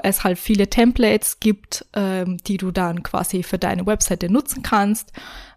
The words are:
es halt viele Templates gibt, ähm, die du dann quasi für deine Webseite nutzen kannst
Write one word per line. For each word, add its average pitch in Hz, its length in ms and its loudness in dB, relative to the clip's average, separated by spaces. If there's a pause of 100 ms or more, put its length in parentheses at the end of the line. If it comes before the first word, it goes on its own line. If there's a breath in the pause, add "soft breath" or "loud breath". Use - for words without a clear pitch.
es 190 200 0
halt 180 160 0
viele 202 300 2
Templates 233 680 4
gibt, - 540 -2
ähm, 185 440 -2
die 196 200 -4
du 185 140 -4
dann 175 320 -2
quasi - 400 -2
für - 140 -4
deine 180 280 0
Webseite 190 440 0
nutzen 262 320 0
kannst 208 520 0 (440 loud breath)